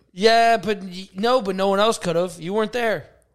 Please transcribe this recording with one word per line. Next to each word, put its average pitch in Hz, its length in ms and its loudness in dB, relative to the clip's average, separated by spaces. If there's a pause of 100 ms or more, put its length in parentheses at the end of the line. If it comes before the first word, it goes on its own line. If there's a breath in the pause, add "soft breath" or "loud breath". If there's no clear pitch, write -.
(120)
Yeah, 226 460 4
but 196 260 -4
y-, 190 320 -14
no, 233 260 2
but 190 140 -4
no 196 140 0
one 196 100 2
else 214 180 2
could 170 180 -2
have. 170 240 -2
You 165 140 -8
weren't 214 200 -2
there. 220 340 -2 (280)